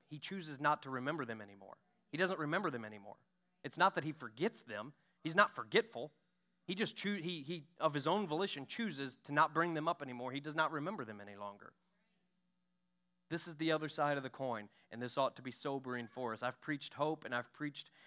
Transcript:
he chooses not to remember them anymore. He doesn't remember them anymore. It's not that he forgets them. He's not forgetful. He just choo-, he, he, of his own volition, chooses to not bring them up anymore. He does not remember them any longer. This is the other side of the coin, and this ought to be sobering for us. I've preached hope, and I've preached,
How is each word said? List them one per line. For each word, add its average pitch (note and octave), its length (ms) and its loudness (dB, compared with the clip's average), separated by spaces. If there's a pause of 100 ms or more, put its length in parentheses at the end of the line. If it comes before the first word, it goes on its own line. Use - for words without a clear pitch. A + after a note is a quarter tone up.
he D3+ 140 -10
chooses D#3 400 -6
not D3 240 4
to C3+ 60 -8
remember C3+ 340 0
them A2+ 160 -6
anymore. G2 360 -16 (360)
He D3 60 -2
doesn't F3+ 200 2
remember D#3+ 320 2
them A#2 140 -4
anymore. G#2 320 -12 (480)
It's - 140 -4
not F#3 180 8
that D#3+ 80 2
he D#3 80 0
forgets B2+ 500 -2
them. A2 300 -6 (320)
He's D#3+ 100 -2
not G3+ 220 6
forgetful. B2 560 0 (560)
He G3+ 80 -2
just G3+ 200 0
choo-, G3+ 180 0
he, E3+ 280 -4
he, D#3 240 -6 (140)
of D3+ 120 6
his C#3+ 140 0
own F#3 220 4
volition, D#3 360 0
chooses C#3 600 -4
to C#3+ 80 -6
not D#3 200 8
bring E3 220 2
them D#3 140 0
up E3+ 140 -2
anymore. B2+ 280 -6
He C3 80 -4
does D3 160 -6
not D#3 160 4
remember D#3 340 -4
them G#2 160 -10
any G2+ 140 -12
longer. G2+ 380 -12 (1600)
This E3 200 -2
is E3 80 -10
the D#3+ 160 4
other D#3 160 2
side D3 280 2
of C#3 60 0
the C3 80 -6
coin, A2+ 380 -4 (240)
and A#2 100 -6
this B2 160 -2
ought C3+ 160 4
to - 80 -10
be C3 80 -6
sobering B2 560 -2
for A#2+ 260 -2
us. A2 120 -4
I've B2 160 -4
preached - 340 -4
hope, D#3 300 0
and B2+ 100 -4
I've A#2+ 180 -2
preached, - 380 -8 (160)